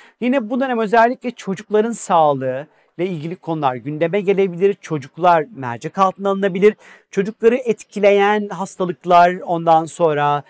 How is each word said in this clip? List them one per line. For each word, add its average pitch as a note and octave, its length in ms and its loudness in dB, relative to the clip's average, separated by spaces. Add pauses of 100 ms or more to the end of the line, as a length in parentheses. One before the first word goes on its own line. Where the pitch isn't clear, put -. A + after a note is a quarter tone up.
(200)
Yine B3 300 -2
bu B3 100 -2
dönem B3+ 180 -2
özellikle A#3 520 2
çocukların G#3+ 640 -4
sağlığı, D3 720 0 (320)
ile E3+ 80 -2
ilgili E3 300 -8
konular D3+ 400 -4
gündeme D3+ 440 -4
gelebilir. G3 600 0
Çocuklar D#3+ 760 0
mercek B2+ 440 -8
altına F#3+ 320 0
alınabilir. G3 460 2 (340)
Çocukları A3 460 0
etkileyen G#3 920 0
hastalıklar F3+ 840 2
ondan E3 500 0
sonra D3 640 0